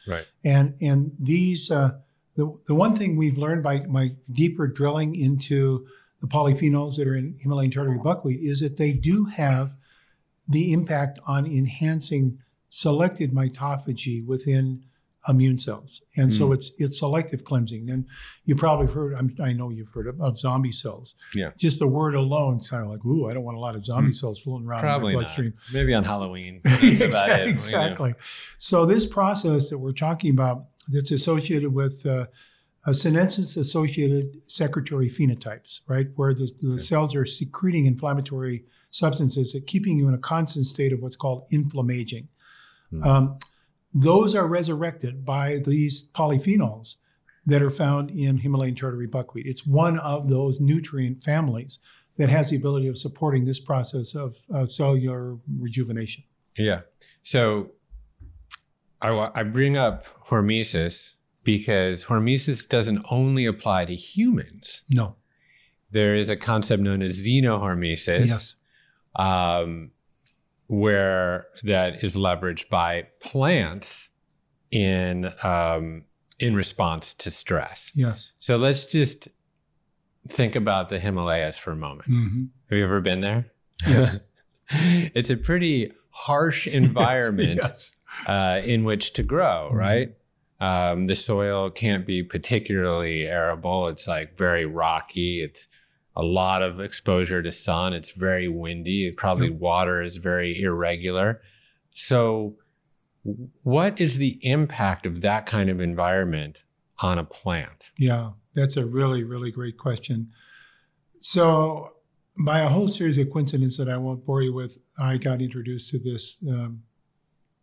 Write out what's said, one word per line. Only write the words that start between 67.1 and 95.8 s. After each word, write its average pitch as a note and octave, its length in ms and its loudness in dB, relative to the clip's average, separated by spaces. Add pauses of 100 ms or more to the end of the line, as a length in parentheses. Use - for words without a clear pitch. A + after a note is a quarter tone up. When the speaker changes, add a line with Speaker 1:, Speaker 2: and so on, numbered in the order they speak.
Speaker 1:
xenohormesis. G2 1040 2
Speaker 2:
Yes. - 280 -4 (600)
Speaker 1:
Um, F2 760 0 (840)
where F#2+ 720 2 (160)
that F#2 380 0
is F#2+ 140 -2
leveraged F2+ 540 -2
by E2+ 360 0 (140)
plants C3 920 -2 (640)
in, F#2 580 0 (140)
um, E2 640 -2 (340)
in A#2 160 0
response E2+ 600 -2
to - 140 -8
stress. - 640 -6
Speaker 2:
Yes. A#2+ 460 -2
Speaker 1:
So B2 160 0
let's C3+ 300 2
just - 420 0 (1000)
think A#2 260 0
about G2+ 320 0
the G2 100 -4
Himalayas F2 600 0
for - 140 -8
a D#2 40 -6
moment. D2 340 -8
Speaker 2:
Mm-hmm. A#2+ 340 2 (260)
Speaker 1:
Have G#2 100 2
you G2+ 60 4
ever F#2+ 160 2
been F#2 200 0
there? G#2+ 260 0 (380)
Speaker 2:
Yes. B2+ 380 4
Speaker 1:
<laughs> - 60 -20 (440)
It's D#3+ 560 2
a B2+ 60 2
pretty D#3+ 560 0 (200)
harsh D3 560 0
Speaker 2:
<laughs> C#3 160 2
Speaker 1:
environment, A#2 800 4
Speaker 2:
Yes. - 320 -6 (320)
Speaker 1:
uh, F#2+ 380 0
in A2+ 220 2
which G#2+ 280 0
to C#3 100 -2
grow, A#2 440 0
Speaker 2:
Mm-hmm. A#2 100 0
Speaker 1:
right? G#2 380 0 (460)
Um, F2+ 460 0
the F#2+ 80 2
soil G2+ 540 0
can't G2 380 -2
be F2+ 160 -2
particularly F2 1040 -2
arable. E2+ 600 -2
It's, - 180 -8
like, D#2+ 300 -6
very E2+ 280 2
rocky. E2 760 -2
It's - 260 -10 (480)